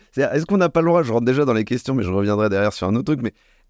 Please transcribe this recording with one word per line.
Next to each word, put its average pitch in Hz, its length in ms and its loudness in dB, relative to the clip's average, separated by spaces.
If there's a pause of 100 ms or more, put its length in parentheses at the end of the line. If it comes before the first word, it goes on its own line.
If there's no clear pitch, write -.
(120)
C'est-à-dire, 131 240 -2
est-ce 156 120 -2
qu'on 202 100 0
n'a 175 120 2
pas 165 120 0
le 165 60 0
droit, 170 160 2
je 117 100 -2
rentre 120 120 0
déjà 131 200 2
dans 127 80 2
les 110 120 0
questions, 123 280 -4
mais 123 100 0
je 90 60 -2
reviendrai 104 400 0
derrière 101 240 0
sur - 140 -6
un 101 80 0
autre 143 180 -2
truc, 143 80 -2
mais 113 120 -6 (360)